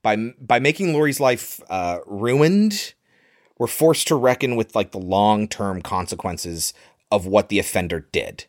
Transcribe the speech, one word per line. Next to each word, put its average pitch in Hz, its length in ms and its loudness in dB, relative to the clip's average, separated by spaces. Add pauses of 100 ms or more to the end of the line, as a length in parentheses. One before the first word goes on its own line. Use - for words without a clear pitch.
By, 107 140 2 (220)
by 120 200 2
making 156 340 0
Laurie's 147 280 0
life, 127 400 0 (100)
uh, 87 360 -4
ruined, 151 880 0 (640)
we're 120 80 0
forced - 420 2
to 160 60 2
reckon 123 420 2
with, 110 180 -2
like, 98 160 0
the 101 80 -10
long-term 101 840 0
consequences 90 920 -6 (360)
of 98 160 0
what 98 220 2
the 104 100 0
offender 87 420 -2
did - 480 -6